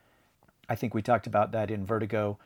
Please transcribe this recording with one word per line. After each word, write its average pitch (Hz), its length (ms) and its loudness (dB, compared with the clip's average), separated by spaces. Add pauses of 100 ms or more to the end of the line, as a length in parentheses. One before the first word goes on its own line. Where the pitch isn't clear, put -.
(680)
I 117 80 0
think 113 200 -4
we 107 80 0
talked 117 240 2
about 107 240 2
that 107 180 -2
in 104 160 -4
Vertigo, 107 600 0